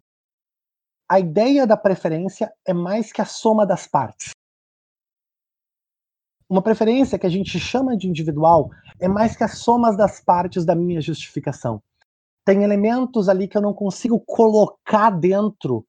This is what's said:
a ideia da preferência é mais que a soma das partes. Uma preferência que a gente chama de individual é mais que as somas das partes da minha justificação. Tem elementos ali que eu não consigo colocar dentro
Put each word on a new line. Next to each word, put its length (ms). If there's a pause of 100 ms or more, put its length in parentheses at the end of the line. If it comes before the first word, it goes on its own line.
(1080)
a 100
ideia 460
da 100
preferência 800 (100)
é 100
mais 380
que 100
a 40
soma 400
das 220
partes. 420 (2250)
Uma 160
preferência 560
que 80
a 20
gente 300
chama 360
de 120
individual 640 (300)
é 80
mais 280
que 80
as 160
somas 360
das 240
partes 460
da 100
minha 240
justificação. 800 (640)
Tem 200
elementos 680
ali 180
que 80
eu 60
não 100
consigo 480
colocar 920
dentro 760